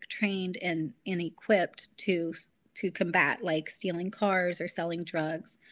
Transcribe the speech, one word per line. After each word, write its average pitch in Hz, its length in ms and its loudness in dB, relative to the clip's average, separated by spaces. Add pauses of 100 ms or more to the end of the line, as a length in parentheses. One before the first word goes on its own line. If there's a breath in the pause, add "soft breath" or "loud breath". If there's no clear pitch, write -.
trained 190 540 -2
and, 165 320 -2 (120)
and 180 160 -2
equipped - 760 2
to, 165 360 0 (420)
to 190 160 -2
combat, 170 520 2
like 156 260 0
stealing 180 420 -4
cars 185 500 2
or 175 80 -4
selling 170 340 -2
drugs. 160 540 -4 (140)